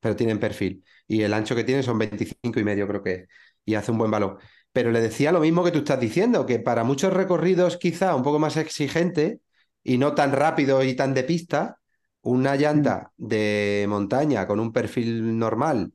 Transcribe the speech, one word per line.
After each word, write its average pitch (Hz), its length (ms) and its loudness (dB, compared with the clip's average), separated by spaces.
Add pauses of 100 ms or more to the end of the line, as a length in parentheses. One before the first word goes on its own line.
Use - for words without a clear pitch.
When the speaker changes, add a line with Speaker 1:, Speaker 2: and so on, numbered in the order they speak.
Speaker 1:
pero - 160 -2
tienen 113 240 0
perfil. 101 420 -4 (240)
Y 110 160 0
el 104 100 0
ancho 110 220 -2
que 117 80 -2
tienen 131 220 0
son 117 120 -2
veinticinco 107 640 -4
y 107 60 0
medio, 101 240 -2
creo 101 160 -6
que 92 100 -2
es, - 140 -14 (360)
y 107 120 0
hace 104 160 -2
un 110 60 0
buen 110 120 2
balón. 101 280 -2 (340)
Pero 120 180 2
le 113 100 2
decía 113 300 0
lo 180 80 4
mismo 165 240 2
que 175 80 2
tú 165 80 0
estás 139 220 0
diciendo, 170 440 2
que 117 140 0
para 113 240 0
muchos 143 300 0
recorridos 180 640 2
quizá 175 400 0
un 127 80 0
poco 147 160 2
más 156 160 0
exigente 160 840 -2 (460)
y 123 140 2
no 147 180 2
tan 139 160 2
rápido 139 500 2
y 131 120 0
tan 135 200 0
de 127 80 0
pista, 165 560 -2 (480)
una 131 300 2
llanta 147 640 0
Speaker 2:
Mm. - 100 -12
Speaker 1:
de 104 580 0
montaña 104 600 0
con 104 120 0
un 113 140 -2
perfil 113 680 -2
normal 113 560 -2